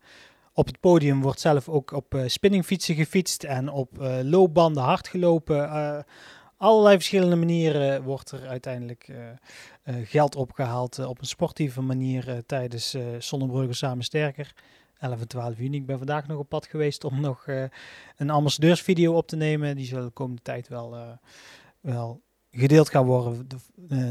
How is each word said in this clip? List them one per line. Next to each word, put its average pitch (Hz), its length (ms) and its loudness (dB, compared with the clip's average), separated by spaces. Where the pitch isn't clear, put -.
op 143 140 2
het - 140 -16
podium 147 420 6
wordt 135 180 -2
zelf 147 280 2
ook 151 240 -2
op, 143 220 -6
eh, 135 120 -2
spinningfietsen 185 680 0
gefietst 160 500 -2
en 135 240 -4
op, 139 320 -8
eh, 127 220 -4
loopbanden 160 600 4
hard 160 260 0
gelopen. 160 640 0
Eh, 147 280 -4
allerlei 208 400 8
verschillende 180 400 4
manieren 151 640 2
wordt 131 280 -8
er 131 180 -14
uiteindelijk, 123 600 -10
eh, 120 220 -16
eh, 120 260 -8
geld 147 280 2
opgehaald, 123 640 -4
eh, 131 100 -6
op 127 120 -10
een 131 60 -12
sportieve 139 540 -4
manier, 131 480 -4
eh, 123 180 -6
tijdens, 123 480 -6
eh, 131 80 -6
Sonnenbrugge 131 540 -4
Samen 123 320 -4
Sterker. 151 500 -4
Elf 123 220 -6
en 117 80 -8
twaalf 120 300 -6
juni. 135 180 -4
Ik 135 100 -8
ben 135 120 -6
vandaag 143 280 -4
nog 151 120 -8
op 143 100 -10
pad 151 180 -6
geweest 151 380 -4
om 135 160 -2
nog, 143 260 -4
eh, 131 180 -4
een 147 140 -4
ambassadeursvideo 165 840 2
op 165 120 0
te 165 100 -8
nemen. 151 400 -2
Die 131 100 -8
zal 127 180 -8
de 120 60 -8
komende 127 320 -10
tijd 123 260 -10
wel, 117 260 -12
eh, 117 160 -14
wel 120 400 -6
gedeeld 139 400 6
gaan 131 160 4
worden 123 420 0
de, 131 80 -14
eh, 131 220 -2